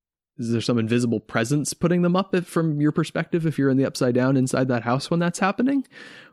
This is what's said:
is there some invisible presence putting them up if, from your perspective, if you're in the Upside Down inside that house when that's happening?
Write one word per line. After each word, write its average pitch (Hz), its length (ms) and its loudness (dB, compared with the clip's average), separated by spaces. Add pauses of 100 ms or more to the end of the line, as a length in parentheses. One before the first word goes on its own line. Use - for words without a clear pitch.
(360)
is 117 160 -4
there 117 80 2
some 120 180 0
invisible 113 420 0
presence 123 540 -2
putting 175 280 0
them 175 120 2
up 190 200 -2
if, 180 120 -2
from 160 340 -2
your 151 120 2
perspective, 160 520 -2
if 156 140 0
you're 139 120 4
in 131 60 4
the 135 100 4
Upside 123 280 0
Down 127 220 2
inside 131 320 2
that 120 160 -2
house 123 260 -2
when 170 100 0
that's 175 200 -2
happening? 254 440 0 (480)